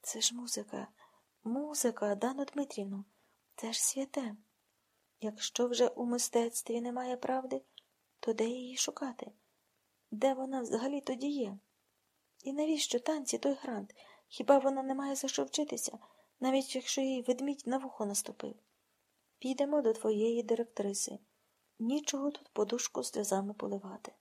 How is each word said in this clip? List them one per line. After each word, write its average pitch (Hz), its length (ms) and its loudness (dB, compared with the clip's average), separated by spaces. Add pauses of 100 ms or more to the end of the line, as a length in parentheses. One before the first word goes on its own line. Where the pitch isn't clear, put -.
Це - 180 -6
ж 233 140 4
музика, 208 540 -6 (560)
музика, 240 680 0
Дано 262 300 -2
Дмитрівно, 202 600 -4 (520)
це 226 160 -6
ж - 120 0
святе. 269 520 -2 (840)
Якщо 214 460 -2
вже 240 220 4
у 247 160 -2
мистецтві 240 760 0
немає 247 360 -4
правди, 262 460 -2 (580)
то 226 120 0
де 220 120 2
її 247 320 -4
шукати? 262 560 -4 (760)
Де 262 240 4
вона 262 260 -2
взагалі 247 400 0
тоді 262 280 -2
є? 233 300 -2 (840)
І 269 80 -4
навіщо 302 460 2
танці 269 400 0
той 277 140 2
грант? 220 420 -4 (340)
Хіба 277 300 6
вона 269 240 2
не 269 120 0
має 277 200 -2
за 269 140 -2
що 277 160 0
вчитися, - 540 -2 (420)
навіть 262 340 2
якщо 262 260 -2
їй 262 220 2
ведмідь 269 440 0
на 254 120 0
вухо 254 280 -4
наступив? - 480 -4 (840)
Підемо 277 440 2
до 226 100 6
твоєї 220 500 2
директриси. 214 760 0 (600)
Нічого 285 520 0
тут - 220 -12
подушку 214 500 0
сльозами 196 520 0
поливати. 196 680 -8